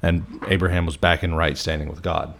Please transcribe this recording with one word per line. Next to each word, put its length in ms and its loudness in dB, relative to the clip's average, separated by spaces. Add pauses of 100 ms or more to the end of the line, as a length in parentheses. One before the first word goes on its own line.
and 440 0
Abraham 400 2
was 100 -4
back 280 2
in 100 0
right 220 2
standing 320 -4
with 140 -12
God. 380 -4